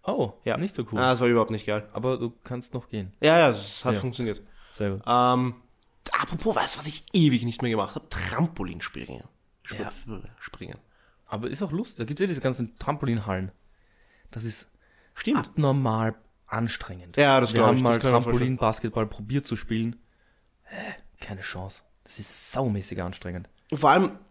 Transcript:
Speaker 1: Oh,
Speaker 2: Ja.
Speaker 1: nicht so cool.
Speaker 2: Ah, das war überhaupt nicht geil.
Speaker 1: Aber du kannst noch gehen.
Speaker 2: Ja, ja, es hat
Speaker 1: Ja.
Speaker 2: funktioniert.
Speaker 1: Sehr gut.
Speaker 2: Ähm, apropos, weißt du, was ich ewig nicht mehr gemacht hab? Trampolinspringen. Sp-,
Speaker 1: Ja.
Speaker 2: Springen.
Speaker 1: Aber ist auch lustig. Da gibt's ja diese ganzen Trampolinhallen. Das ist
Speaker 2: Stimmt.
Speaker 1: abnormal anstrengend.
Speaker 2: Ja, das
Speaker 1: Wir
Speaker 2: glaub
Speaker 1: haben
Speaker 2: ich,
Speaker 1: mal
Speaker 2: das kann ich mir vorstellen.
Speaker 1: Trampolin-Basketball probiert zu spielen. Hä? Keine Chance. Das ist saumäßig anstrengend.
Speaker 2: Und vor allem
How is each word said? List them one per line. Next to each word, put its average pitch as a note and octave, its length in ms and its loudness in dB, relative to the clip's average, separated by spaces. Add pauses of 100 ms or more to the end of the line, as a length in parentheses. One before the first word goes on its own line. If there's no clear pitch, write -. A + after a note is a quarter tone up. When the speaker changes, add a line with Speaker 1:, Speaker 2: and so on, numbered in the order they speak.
Speaker 1:
Oh, F3+ 300 -2 (100)
Speaker 2:
Ja. A2+ 120 0
Speaker 1:
nicht F#3+ 200 -4
so B2 160 -4
cool. A2 80 -2
Speaker 2:
Ah, B2+ 100 4
das A#2+ 100 2
war B2 60 4
überhaupt A2+ 240 4
nicht G#2+ 160 -4
geil. G#2+ 260 -2
Speaker 1:
Aber B2+ 260 -2
du A#2+ 120 -4 (140)
kannst B2 300 -10
noch B2 140 -10
gehen. G2 320 -8
Speaker 2:
Ja, D#3+ 200 6
ja, D3+ 100 8
es - 340 -6
hat B2 100 2
Speaker 1:
Ja. G2+ 60 0
Speaker 2:
funktioniert. A#2+ 400 -4 (340)
Speaker 1:
Sehr G2+ 180 -2
gut. G2 120 -6
Speaker 2:
Ähm, B2 500 4 (580)
apropos, - 420 -2
weißt - 220 2
du, - 20 -6
was - 80 -4
ich - 260 -8
ewig C#3+ 300 6
nicht A#2 180 -4
mehr A#2+ 120 0
gemacht G2+ 240 -2
hab? - 120 -12
Trampolinspringen. F2+ 1160 -6 (420)
Sp-, - 160 -10
Speaker 1:
Ja. F2 80 -8 (480)
Speaker 2:
Springen. - 400 -14 (480)
Speaker 1:
Aber A2 240 -6
ist D#3 140 -4
auch D3 80 -6
lustig. G3 260 -6
Da A#2 60 -4
gibt's D3 160 -6
ja G3 80 2
diese D3+ 120 -2
ganzen B2+ 380 -4
Trampolinhallen. G#2+ 720 -2 (800)
Das A#2 140 -12
ist - 260 -8 (440)
Speaker 2:
Stimmt. B3 240 0
Speaker 1:
abnormal B2+ 760 0 (320)
anstrengend. F2+ 720 -6
Speaker 2:
Ja, C#3 240 8
das A2+ 120 2
Speaker 1:
Wir A#2 60 2
Speaker 2:
glaub A2 120 8
Speaker 1:
haben B2+ 80 6
Speaker 2:
ich, B2+ 40 2
Speaker 1:
mal A#2+ 120 6
Speaker 2:
das A#2 40 4
kann B2+ 120 2
ich B2 40 6
mir A#2+ 80 6
vorstellen. A#2+ 160 2 (200)
Speaker 1:
Trampolin-Basketball A2 500 0
probiert C3 360 -4
zu A2+ 120 -4
spielen. A2+ 400 -2 (680)
Hä? - 140 -18 (440)
Keine G2 200 -12
Chance. F#2+ 420 -10 (220)
Das - 140 -16
ist - 340 -8
saumäßig G#2 480 -2
anstrengend. F2+ 480 -8 (220)
Speaker 2:
Und D3+ 80 -2
vor C#3+ 120 6
allem F#3 280 4 (120)